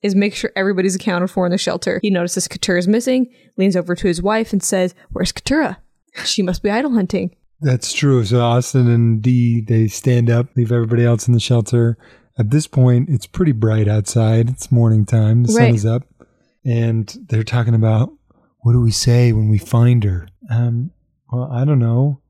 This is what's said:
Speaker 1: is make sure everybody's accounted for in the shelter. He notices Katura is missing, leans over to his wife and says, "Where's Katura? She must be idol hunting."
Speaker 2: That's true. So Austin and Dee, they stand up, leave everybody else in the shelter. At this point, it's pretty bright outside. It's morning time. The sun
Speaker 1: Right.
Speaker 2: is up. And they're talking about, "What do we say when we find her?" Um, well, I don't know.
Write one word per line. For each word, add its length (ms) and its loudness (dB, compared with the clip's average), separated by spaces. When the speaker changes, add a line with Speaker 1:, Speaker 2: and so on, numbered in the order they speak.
Speaker 1:
is 120 -2
make 200 0
sure 180 -8
everybody's 420 -2
accounted 360 -4
for 140 -2
in 80 -2
the 40 -2
shelter. 440 -4
He 80 -2
notices 400 -2
Katura 300 -4
is 100 -2
missing, 440 0
leans 220 0
over 180 -2
to 140 -8
his 120 -2
wife 300 -2
and 100 -2
says, 320 -2
"Where's 200 -4
Katura? 460 -4
She 160 -4
must 200 -4
be 80 -2
idol 220 -2
hunting." 460 -2
Speaker 2:
That's 320 -2
true. 320 2
So 160 0
Austin 480 2
and 320 2
Dee, 440 2
they 220 2
stand 420 0
up, 180 0
leave 160 0
everybody 320 0
else 200 0
in 80 2
the 60 4
shelter. 580 0
At 120 -2
this 180 0
point, 400 2
it's 200 -4
pretty 260 -2
bright 340 0
outside. 600 0
It's 240 -4
morning 320 4
time. 380 2
The 100 0
sun 80 2
Speaker 1:
Right. 120 4
Speaker 2:
is 120 -2
up. 180 -2
And 500 -2
they're 140 0
talking 320 0
about, 360 2
"What 100 2
do 80 4
we 100 2
say 400 2
when 160 0
we 100 2
find 460 2
her?" 240 -2
Um, 420 -2
well, 200 -6
I 120 -2
don't 140 2
know. 520 0